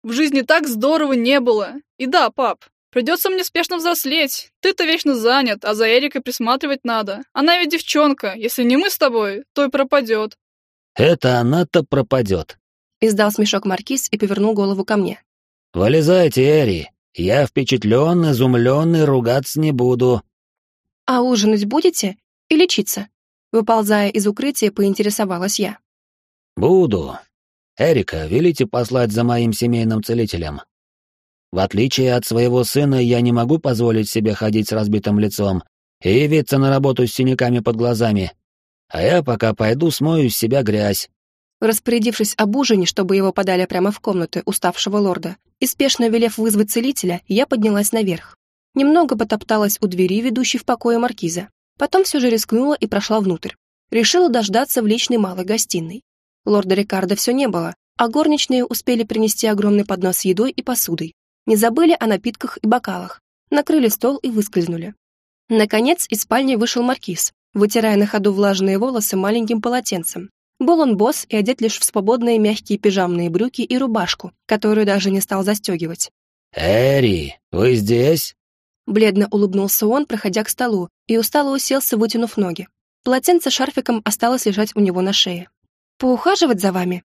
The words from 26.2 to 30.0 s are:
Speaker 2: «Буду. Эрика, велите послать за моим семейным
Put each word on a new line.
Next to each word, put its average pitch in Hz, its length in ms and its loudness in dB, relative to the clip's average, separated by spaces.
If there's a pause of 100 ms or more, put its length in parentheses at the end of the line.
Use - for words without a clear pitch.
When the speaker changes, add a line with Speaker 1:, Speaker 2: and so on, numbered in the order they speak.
Speaker 2:
«Буду. 113 640 2 (600)
Эрика, 123 500 0
велите 135 400 2
послать 120 440 -2
за 117 120 0
моим 120 280 2
семейным 113 520 0